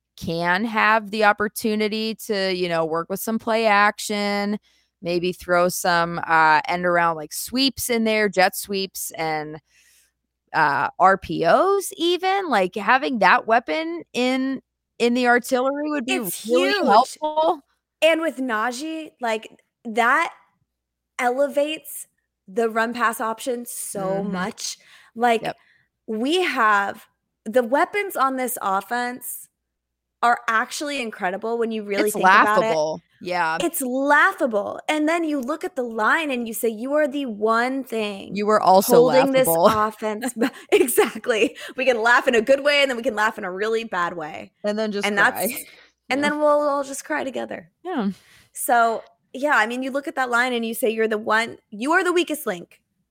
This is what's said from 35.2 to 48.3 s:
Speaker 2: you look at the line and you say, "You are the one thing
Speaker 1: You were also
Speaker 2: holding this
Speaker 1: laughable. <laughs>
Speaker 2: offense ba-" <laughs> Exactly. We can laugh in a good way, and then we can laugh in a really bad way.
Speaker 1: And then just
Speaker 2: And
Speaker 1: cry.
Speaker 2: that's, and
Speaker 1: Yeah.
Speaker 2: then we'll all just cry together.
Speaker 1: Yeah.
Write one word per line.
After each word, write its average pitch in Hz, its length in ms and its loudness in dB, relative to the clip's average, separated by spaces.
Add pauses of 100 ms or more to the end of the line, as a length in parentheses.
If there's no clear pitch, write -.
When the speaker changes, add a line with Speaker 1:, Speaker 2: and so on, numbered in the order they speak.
Speaker 2:
you 294 160 -2
look 285 240 -6
at 359 120 -10
the 254 80 -2
line 240 480 0
and 240 160 -4
you 226 60 -8
say, 233 140 -2
"You 233 260 -4
are 302 140 2
the 277 200 -6
one 226 560 0
thing 208 520 -8
Speaker 1:
You 208 100 -4
were 214 160 4
also 196 340 6
Speaker 2:
holding 254 360 6
this 262 160 4
Speaker 1:
laughable. 165 200 6
<laughs> 220 60 4
Speaker 2:
offense 214 600 -4
ba-" 240 180 -2 (100)
<laughs> - 100 -20
Exactly. 254 840 2 (220)
We 262 80 -2
can 240 160 2
laugh 240 260 4
in 247 80 4
a 226 60 4
good 269 220 4
way, 285 180 4
and 277 80 4
then 247 80 -4
we 233 60 -6
can 240 120 -2
laugh 214 220 0
in 214 60 -8
a 185 80 -6
really 220 320 -2
bad 180 340 -4
way. 151 340 -12 (120)
Speaker 1:
And 208 140 -2
then 214 140 -2
just 202 140 -4
Speaker 2:
And 208 120 -2
Speaker 1:
cry. 208 140 4
Speaker 2:
that's, 214 220 -2 (560)
and 269 140 -2
Speaker 1:
Yeah. 294 60 2
Speaker 2:
then 302 100 -2
we'll 302 80 2 (200)
all 285 160 0
just 269 220 -12
cry 294 180 -4
together. 226 480 -10 (120)
Speaker 1:
Yeah. 294 260 -2 (440)